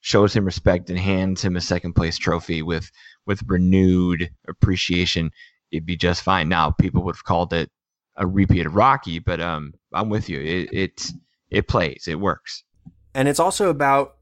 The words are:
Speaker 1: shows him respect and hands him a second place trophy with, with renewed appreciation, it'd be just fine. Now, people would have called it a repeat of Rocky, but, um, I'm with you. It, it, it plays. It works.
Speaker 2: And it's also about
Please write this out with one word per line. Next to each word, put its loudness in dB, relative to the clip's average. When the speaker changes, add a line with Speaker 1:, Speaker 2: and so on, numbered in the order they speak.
Speaker 1:
shows 4
him 2
respect 0
and -2
hands 0
him 0
a -2
second -4
place 2
trophy -2
with, -4
with -4
renewed 2
appreciation, 0
it'd -6
be -4
just 0
fine. 0
Now, 2
people 2
would -4
have -20
called 0
it -2
a -2
repeat 2
of -6
Rocky, 2
but, -4
um, -6
I'm -2
with -2
you. -6
It, -4
it, -6
it -2
plays. -2
It -6
works. -6
Speaker 2:
And 0
it's 0
also 2
about 2